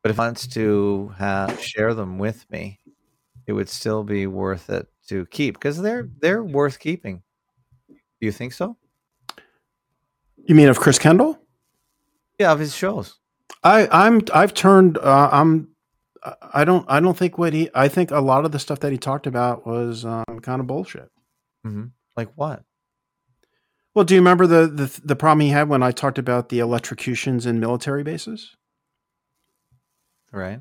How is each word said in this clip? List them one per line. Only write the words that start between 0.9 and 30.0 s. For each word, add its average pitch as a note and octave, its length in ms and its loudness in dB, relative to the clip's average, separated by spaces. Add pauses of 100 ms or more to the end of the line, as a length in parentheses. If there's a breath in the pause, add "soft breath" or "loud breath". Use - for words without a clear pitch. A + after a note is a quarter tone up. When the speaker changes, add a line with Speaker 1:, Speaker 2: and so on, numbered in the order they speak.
Speaker 1:
ha-, G2 420 -4
share A2 320 -4
them F#2+ 240 -8
with G2+ 320 -8
me, G2 300 -14 (680)
it G#2+ 80 -8
would G2+ 160 -6
still G#2+ 340 -8
be G2+ 220 -4
worth F#2+ 460 -8
it F2+ 160 -8 (220)
to F#2+ 180 -8
keep, - 320 -6
'cause D3 200 -6
they're, A3+ 300 -8 (120)
they're G3 220 0
worth C#3+ 360 -4
keeping. A#2 420 -10 (680)
Do - 380 -16
you G#2 60 -2
think B2 220 -12
so? A3 240 -8 (1700 soft breath)
Speaker 2:
You D#3+ 120 4
mean D3 140 10
of B2 100 4
Chris - 180 4
Kendall? A3 400 4 (1000)
Speaker 1:
Yeah, F#3 120 4
of D3 60 4
his D3+ 160 -6
shows. F#3 460 -8 (440)
Speaker 2:
I, G3+ 280 6
I'm, G#3 300 4 (120)
I've F#3 220 2
turned, F#3+ 420 6
uh, C#3 340 4
I'm, D#3 360 2 (840)
I D3 140 0
don't, F3+ 240 2
I C#3 100 2
don't F3+ 160 2
think F3+ 220 -4
what E3+ 160 -2
he, D#3+ 220 -2
I C3+ 140 2
think F3 200 -2
a C#3+ 100 -2
lot C3+ 240 2
of D#3+ 80 -4
the D3 60 -8
stuff C#3 220 -8
that C#3+ 120 -4
he C3 60 -6
talked C#3 300 -8
about B2 400 -4
was, A#2 360 -6
um, A2+ 380 -10
kind B2+ 180 -8
of C3 60 -6
bullshit. C#3 460 -12 (540)
Speaker 1:
Mm-hmm. G#2+ 200 -10 (320)
Like A2+ 180 -10
what? D3 280 -10 (1300)
Speaker 2:
Well, G#3 120 4
do F#3 100 4
you F#3 60 8
remember F3+ 260 6
the, E3 180 6
the, D3 380 -6
the C#3+ 120 -2
problem D#3 260 2
he D3 80 2
had D3 200 0
when C3 140 2
I B2+ 80 0
talked C#3 260 -4
about B2 320 -4
the B2 100 -4
electrocutions A#2+ 840 -4
in A#2 140 -2
military B2 440 -4
bases? E3 520 -14 (1800)